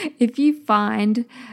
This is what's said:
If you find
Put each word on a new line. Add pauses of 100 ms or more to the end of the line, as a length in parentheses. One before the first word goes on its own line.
(180)
If
you
find (260)